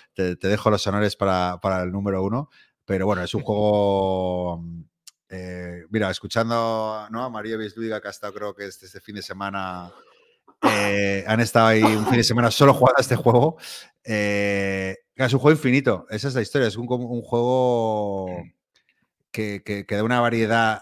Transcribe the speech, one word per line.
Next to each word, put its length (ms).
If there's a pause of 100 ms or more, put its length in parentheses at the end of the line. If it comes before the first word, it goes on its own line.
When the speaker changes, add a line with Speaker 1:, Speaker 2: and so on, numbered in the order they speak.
(140)
Speaker 1:
Te, 220
te 120
dejo 220
los 180
honores 280
para, 460
para 220
el 80
número 320
uno. 260 (360)
Pero 200
bueno, 180
es 100
un 80
Speaker 2:
<laughs> 20
Speaker 1:
juego, 1200 (640)
eh, 600
mira, 220
escuchando, 1000
¿no? 140
a 60
María 280
Bislúdiga, 420
que 80
ha 40
estado, 220
creo 200
que 120
este, 200
este 160
fin 140
de 80
semana, 680 (720)
eh, 640
han 120
estado 280
ahí 160
un 220
fin 120
de 60
semana 280
solo 220
jugando 260
a 20
este 140
juego. 420 (460)
Eh, 920 (200)
es 180
un 60
juego 160
infinito, 540
esa 180
es 80
la 60
historia. 260
Es 80
un, 140
un 320
juego 1200 (880)
que, 320
que, 220
que 100
da 80
una 160
variedad 640